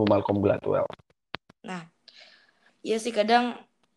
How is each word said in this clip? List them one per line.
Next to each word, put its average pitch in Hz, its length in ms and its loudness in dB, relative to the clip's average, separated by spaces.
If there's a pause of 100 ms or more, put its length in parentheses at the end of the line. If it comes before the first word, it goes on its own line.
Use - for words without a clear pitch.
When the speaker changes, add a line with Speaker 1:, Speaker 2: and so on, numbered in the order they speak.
Speaker 1:
Malcolm 101 340 2
Gladwell. 101 460 0 (760)
Speaker 2:
Nah, 180 260 -12 (960)
iya 220 160 -4
sih 226 160 -6
kadang, 233 400 2 (440)